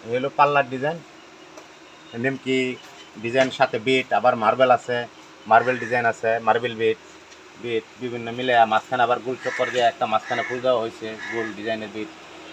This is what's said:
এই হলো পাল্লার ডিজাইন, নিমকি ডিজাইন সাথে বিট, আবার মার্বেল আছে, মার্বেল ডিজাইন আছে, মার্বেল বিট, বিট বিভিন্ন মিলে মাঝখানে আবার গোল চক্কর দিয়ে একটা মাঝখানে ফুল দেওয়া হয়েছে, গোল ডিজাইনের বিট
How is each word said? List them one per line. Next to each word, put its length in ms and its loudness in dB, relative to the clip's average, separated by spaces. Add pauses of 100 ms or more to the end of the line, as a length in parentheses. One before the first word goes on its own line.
এই 100 -6
হলো 120 -2 (100)
পাল্লার 360 4
ডিজাইন, 220 -4 (1300)
নিমকি 340 0 (640)
ডিজাইন 240 2 (100)
সাথে 180 2 (100)
বিট, 220 2 (100)
আবার 240 4
মার্বেল 360 4
আছে, 180 -4 (540)
মার্বেল 340 6
ডিজাইন 280 -2
আছে, 180 -2 (160)
মার্বেল 360 0
বিট, 180 2 (640)
বিট 240 -4 (160)
বিভিন্ন 240 -8 (120)
মিলে 160 2 (180)
মাঝখানে 340 0
আবার 180 2
গোল 200 -4
চক্কর 300 -2
দিয়ে 180 2
একটা 200 -4
মাঝখানে 360 -2
ফুল 160 -6
দেওয়া 180 2
হয়েছে, 240 -8 (260)
গোল 140 -4 (120)
ডিজাইনের 360 -6
বিট 160 -8 (420)